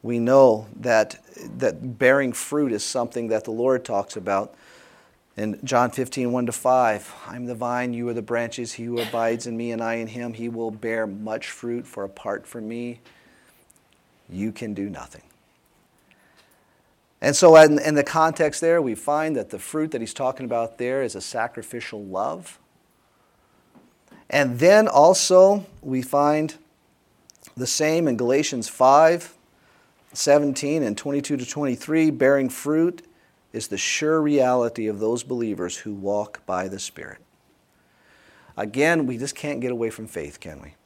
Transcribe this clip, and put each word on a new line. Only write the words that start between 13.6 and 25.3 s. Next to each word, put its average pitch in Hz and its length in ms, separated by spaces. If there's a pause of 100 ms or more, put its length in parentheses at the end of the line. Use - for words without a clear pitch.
you 98 220
can 107 220
do 98 160
nothing." - 320 (2000)
And 143 160
so 165 180
in, 151 240
in 151 160
the 143 80
context 160 560
there, 165 220
we 120 140
find 151 420
that 104 120
the 95 100
fruit 156 320
that 123 100
he's 110 120
talking 131 320
about 117 320
there 127 260
is 113 120
a 95 60
sacrificial 113 840
love. 113 560 (1700)
And 127 300
then 208 300
also 185 760 (160)